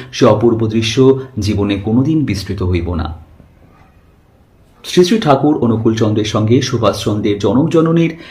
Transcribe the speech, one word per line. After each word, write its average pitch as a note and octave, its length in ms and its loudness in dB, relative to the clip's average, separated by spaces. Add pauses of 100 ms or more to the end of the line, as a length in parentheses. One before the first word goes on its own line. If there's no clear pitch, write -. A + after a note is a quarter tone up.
(120)
সে - 140 0
অপূর্ব A2 420 2
দৃশ্য A2+ 520 2 (200)
জীবনে G2+ 360 -2
কোনোদিন C3 500 0
বিস্তৃত F#2+ 380 -6
হইব F2 300 -2
না। D#2+ 200 -6 (1700)
শ্রী - 200 2
শ্রী G#3+ 160 2
ঠাকুর D3 380 2
অনুকূলচন্দ্রের A2 680 0
সঙ্গে A2 360 0
সুভাষচন্দ্রের G#2 800 -2
জনক A#2 300 0
জননীর E3 480 0 (140)